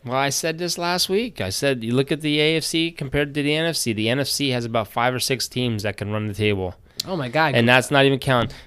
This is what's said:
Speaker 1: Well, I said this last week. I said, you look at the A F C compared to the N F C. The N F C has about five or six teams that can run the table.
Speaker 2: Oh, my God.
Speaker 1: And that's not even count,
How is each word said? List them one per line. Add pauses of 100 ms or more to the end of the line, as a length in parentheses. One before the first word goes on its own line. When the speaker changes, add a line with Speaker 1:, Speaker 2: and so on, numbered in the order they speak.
Speaker 1:
Well,
I
said
this
last
week.
I
said,
you
look
at
the
A
F
C
compared
to
the
N
F
C.
The
N
F
C
has
about
five
or
six
teams
that
can
run
the
table. (300)
Speaker 2:
Oh,
my
God.
Speaker 1:
And
that's
not
even
count, (140)